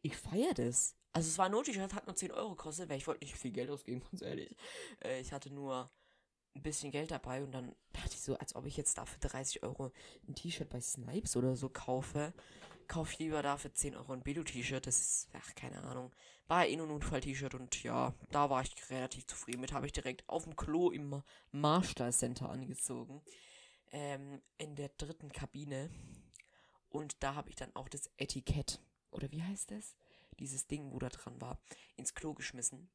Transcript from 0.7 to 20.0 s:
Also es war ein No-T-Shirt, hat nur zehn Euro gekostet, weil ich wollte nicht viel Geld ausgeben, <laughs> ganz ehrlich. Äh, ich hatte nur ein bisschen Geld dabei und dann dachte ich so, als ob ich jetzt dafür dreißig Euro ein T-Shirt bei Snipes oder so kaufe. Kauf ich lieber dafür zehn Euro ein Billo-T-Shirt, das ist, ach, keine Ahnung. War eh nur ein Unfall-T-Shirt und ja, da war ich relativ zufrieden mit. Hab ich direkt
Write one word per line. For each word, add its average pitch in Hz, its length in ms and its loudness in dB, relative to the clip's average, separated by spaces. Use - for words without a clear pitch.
Also 160 180 4
es 160 80 2
war 185 100 8
ein 196 40 4
No-T-Shirt, 202 420 2
hat 208 140 -4
nur 185 80 -6
zehn - 160 0
Euro 214 200 0
gekostet, 160 380 -6
weil 139 80 0
ich 135 100 -2
wollte 151 180 -2
nicht 139 100 -10
viel 127 160 -4
Geld 123 180 0
ausgeben, 120 380 -4
<laughs> - 40 -10
ganz 185 100 -6
ehrlich. - 340 -6
Äh, 127 160 0
ich 131 140 -6
hatte 139 180 -6
nur 131 400 -4
ein 143 100 -12
bisschen 147 280 -2
Geld 156 200 0
dabei 131 320 -2
und 135 80 -6
dann 127 240 -6
dachte - 220 -2
ich - 80 -6
so, - 160 0
als - 180 -6
ob 135 100 -6
ich 147 120 -4
jetzt - 200 2
dafür - 220 -8
dreißig - 440 0
Euro 127 280 -2
ein 139 80 -6
T-Shirt - 340 -4
bei 127 100 -4
Snipes 123 560 0
oder 127 200 6
so 131 140 -2
kaufe. 147 640 0
Kauf 160 260 0
ich - 60 -8
lieber 156 220 2
dafür 143 320 2
zehn 139 220 2
Euro 131 180 -6
ein 127 100 -4
Billo-T-Shirt, 135 640 0
das 127 140 6
ist, - 340 2
ach, - 220 -12
keine 131 280 -8
Ahnung. 127 280 -6
War 170 200 10
eh 143 80 4
nur 160 120 0
ein 151 40 -2
Unfall-T-Shirt 139 600 0
und 127 300 -4
ja, 127 300 2
da 143 180 8
war 131 140 6
ich - 260 -6
relativ 131 360 -2
zufrieden - 360 -4
mit. 127 100 -2
Hab 135 140 0
ich 147 80 -4
direkt 127 340 -2